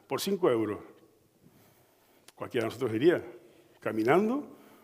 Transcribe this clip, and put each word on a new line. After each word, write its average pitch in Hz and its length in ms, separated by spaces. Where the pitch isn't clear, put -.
Por 131 140
cinco 180 320
euros". 107 280
Cualquiera - 300
de 110 40
nosotros 110 220
diría, 139 320
"Caminando 160 680